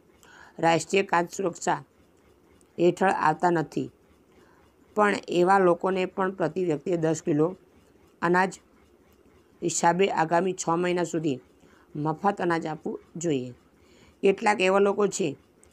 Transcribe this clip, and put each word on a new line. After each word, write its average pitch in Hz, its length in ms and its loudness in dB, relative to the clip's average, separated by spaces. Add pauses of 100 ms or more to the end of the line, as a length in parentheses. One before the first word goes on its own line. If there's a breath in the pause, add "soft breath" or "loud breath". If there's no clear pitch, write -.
(580 loud breath)
રાષ્ટ્રીય 165 440 2
ખાદ્ય 175 340 -2
સુરક્ષા 170 480 -4 (960)
હેઠળ 180 300 2
આવતા 160 400 0
નથી, 160 400 -2 (1040 soft breath)
પણ 208 200 2 (140)
એવા 180 300 4
લોકોને 185 480 2
પણ 185 240 -4
પ્રતિ 180 340 -4
વ્યક્તિએ 170 320 -2
દસ 160 280 -2
કિલો 165 320 0 (640)
અનાજ 180 380 2 (1040)
હિસાબે 170 460 2
આગામી 170 440 0
છ - 160 -8
મહિના 175 360 0
સુધી 160 360 -4 (560 soft breath)
મફત 156 460 -2
અનાજ 165 240 -2
આપવું 160 340 -8 (160)
જોઈએ. 135 380 -4 (680 soft breath)
કેટલાક 202 380 2
એવા 190 180 4
લોકો 202 280 2
છે, 170 300 -4 (360)